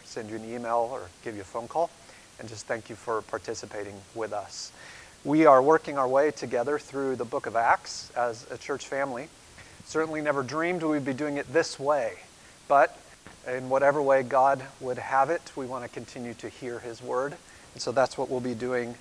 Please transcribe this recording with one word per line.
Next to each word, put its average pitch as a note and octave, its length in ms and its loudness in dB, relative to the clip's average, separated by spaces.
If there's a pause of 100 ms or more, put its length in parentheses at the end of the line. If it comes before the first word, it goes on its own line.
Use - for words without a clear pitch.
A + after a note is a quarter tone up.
send A2 240 -10
you A2 80 -8
an A2 80 -10
email A#2 480 -2
or G2+ 160 -10 (160)
give A2+ 120 -8
you G2+ 40 -10
a F#2 40 -10
phone A#2 240 -10
call, E3 220 -2 (480)
and A2+ 100 -12
just G#2+ 180 -14
thank A#2 240 -6
you G#2+ 60 -12
for A2 260 -4
participating G#2 720 -8 (200)
with A2 180 -6
us. - 400 -10 (520)
We D#3 220 6
are C3 160 12
working D#3 340 4
our C3 120 2
way C#3 240 4
together B2+ 460 -2
through C3+ 380 -4
the A#2+ 80 -4
book C3 220 -6
of A2 100 -4
Acts - 600 0
as A#2+ 340 -4
a B2 80 -10
church - 280 -8
family. C#3 420 -4 (560)
Certainly D#3 380 -2
never C#3+ 200 2
dreamed D#3+ 400 -2
we'd D3+ 220 0
be C3 100 -2
doing C#3+ 220 -4
it C3 160 -6
this - 260 0
way, C#3 360 0 (540)
but D3 300 6 (480)
in B2+ 220 -6
whatever C#3 340 4
way C3+ 220 6
God C3 360 4 (200)
would B2 180 -4
have C3+ 320 2
it, E3+ 260 -4
we C3+ 100 -6
want B2 180 -8
to A#2 40 -10
continue A#2+ 460 -10
to A2+ 140 -12
hear A#2+ 320 -10
his A#2 200 -12
word. B2+ 360 -2 (380)
And B2 80 -10
so B2+ 100 -4
that's B2+ 260 2
what C3+ 100 -2
we'll B2+ 120 -2
be B2 140 -4
doing, A#2+ 460 -4